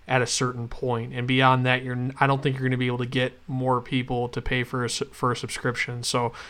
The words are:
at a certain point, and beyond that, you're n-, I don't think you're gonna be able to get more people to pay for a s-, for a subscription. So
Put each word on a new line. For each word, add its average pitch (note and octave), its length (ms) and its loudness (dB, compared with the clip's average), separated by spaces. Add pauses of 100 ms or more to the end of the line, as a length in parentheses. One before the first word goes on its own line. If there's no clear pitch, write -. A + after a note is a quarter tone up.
at B2+ 140 4
a A#2 60 2
certain B2 400 -2
point, B2 460 -4
and B2 120 -4
beyond B2+ 400 6
that, B2+ 180 2
you're B2+ 120 -4
n-, B2+ 240 -2
I C3+ 80 6
don't C#3 140 2
think C3+ 160 0
you're C3 100 0
gonna B2+ 100 2
be B2 100 0
able B2 100 0
to B2 80 -2
get B2+ 280 0 (140)
more B2+ 320 2
people B2 500 -2
to B2 120 -6
pay B2+ 220 0
for B2 180 -4
a A#2+ 40 0
s-, - 260 -4
for B2+ 200 0
a A#2 60 -2
subscription. A#2+ 640 -4
So A#2+ 300 0 (160)